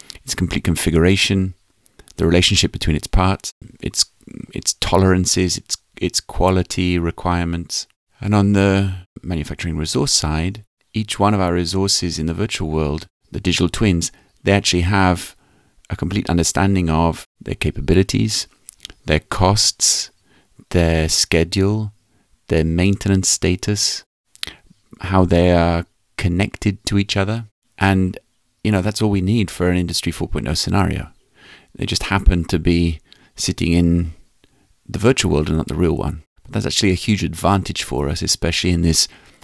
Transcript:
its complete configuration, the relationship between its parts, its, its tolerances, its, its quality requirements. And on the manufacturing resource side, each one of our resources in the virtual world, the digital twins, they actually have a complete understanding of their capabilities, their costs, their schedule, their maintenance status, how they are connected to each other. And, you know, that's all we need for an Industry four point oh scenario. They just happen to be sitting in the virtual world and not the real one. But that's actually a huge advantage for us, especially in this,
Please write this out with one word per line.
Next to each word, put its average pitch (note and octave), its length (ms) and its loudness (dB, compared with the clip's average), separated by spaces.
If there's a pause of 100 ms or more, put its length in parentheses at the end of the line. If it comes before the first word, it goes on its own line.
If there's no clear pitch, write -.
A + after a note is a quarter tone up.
(240)
its - 100 -10
complete F2 300 -4
configuration, F#2 880 2 (640)
the D#2+ 80 0
relationship F2 460 2
between - 240 -2
its - 120 -4
parts, - 440 0 (300)
its, - 240 -4 (480)
its - 220 -6
tolerances, F#2 840 2
its, - 200 -10 (200)
its - 240 -4
quality F2+ 760 0
requirements. E2+ 880 -4 (340)
And G#2+ 120 0
on G2+ 200 4
the G2 400 2 (280)
manufacturing D#2+ 540 -6
resource B2 380 -2
side, E2+ 500 -2 (300)
each - 260 -6
one G2+ 140 4
of G2 80 0
our F2 120 0
resources F2+ 640 -2
in D#2 80 -2
the E2 80 -2
virtual F2+ 360 -6
world, D#2 380 -2 (240)
the - 100 -6
digital F2 260 0
twins, F2 440 0 (320)
they G2 100 2
actually G2 300 2
have F#2 520 0 (540)
a - 60 -6
complete G2 340 -4
understanding F2 600 2
of E2 380 0 (140)
their - 140 -8
capabilities, - 920 0 (580)
their D#2 140 2
costs, - 880 0 (600)
their E2 400 2
schedule, G2 840 0 (560)
their E2 160 2
maintenance F#2+ 640 2
status, - 760 -2 (1000)
how F#2+ 240 2
they F2 260 4
are E2+ 340 2 (320)
connected G2 680 -2
to G2+ 120 -2
each G2+ 200 -2
other. A2 280 -4 (320)
And, F#2+ 400 2 (460)
you G#2+ 80 0
know, G2 100 2
that's G2+ 200 -4
all G#2+ 80 2
we G2+ 120 0
need G2+ 300 0
for F2+ 180 -2
an F2+ 80 2
Industry E2+ 360 -4
four - 160 -6
point - 180 -4
oh D#2+ 60 -2
scenario. - 560 -2 (680)
They - 100 -6
just - 180 -4
happen F#2+ 420 2
to - 120 -2
be E2+ 440 0 (340)
sitting - 380 -2
in E2+ 400 2 (720)
the - 100 -10
virtual A2+ 360 2
world D2+ 160 0
and D#2 80 0
not - 100 -2
the - 80 -6
real D#2+ 220 0
one. D2+ 260 -6 (200)
But - 100 -20
that's G#2+ 120 -4
actually G2 260 0
a F#2 40 2
huge G2 260 0
advantage F2 640 -2
for C2+ 240 -4
us, E2+ 140 -4
especially - 500 -2
in E2+ 100 2
this, E2 280 2 (340)